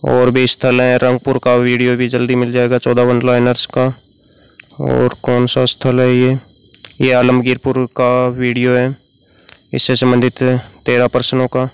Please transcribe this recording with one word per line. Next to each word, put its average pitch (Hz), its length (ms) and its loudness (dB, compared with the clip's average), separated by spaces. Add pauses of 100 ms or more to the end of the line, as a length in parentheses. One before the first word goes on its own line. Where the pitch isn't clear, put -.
और 127 260 2
भी 127 160 2
स्थल 127 340 0
हैं, 127 160 2
रंगपुर 127 460 0
का 123 120 2
वीडियो 123 400 0
भी 123 120 -2
जल्दी 123 280 -2
मिल 120 160 -2
जाएगा, 123 260 0
चौदह 123 260 0
वन 123 220 2
लाइनर्स 123 400 0
का। 127 200 -2 (960)
और 127 280 2 (140)
कौन 123 220 0
सा 127 200 0
स्थल 127 340 0
है 127 160 2
ये? 127 240 2 (640)
ये 131 100 2
आलमगीरपुर 127 680 0
का 127 480 0
वीडियो 123 440 -2
है, 127 240 0 (800)
इससे - 220 0
संबंधित 123 480 0 (420)
तेरह 123 220 2
प्रश्नों 127 400 -2
का। 127 260 -4